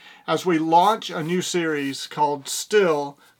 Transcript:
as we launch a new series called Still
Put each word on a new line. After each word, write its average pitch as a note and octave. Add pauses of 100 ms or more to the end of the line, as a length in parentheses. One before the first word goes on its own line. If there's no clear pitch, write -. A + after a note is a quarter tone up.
(260)
as E3
we F3
launch F3
a F3
new E3+
series D3
called D3
Still D#3 (220)